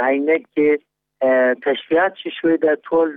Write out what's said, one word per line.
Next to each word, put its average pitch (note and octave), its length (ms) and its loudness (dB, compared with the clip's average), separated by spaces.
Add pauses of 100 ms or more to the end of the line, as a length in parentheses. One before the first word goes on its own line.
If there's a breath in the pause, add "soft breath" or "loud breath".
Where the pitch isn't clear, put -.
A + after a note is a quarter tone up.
عینک C#3+ 480 0
کې، D3+ 160 2 (580)
اه، B2+ 240 2 (140)
کشفیات E3 560 -2
چې F3 60 -12 (100)
شوي E3 260 0
ده D3+ 140 2 (100)
ټول E3 300 0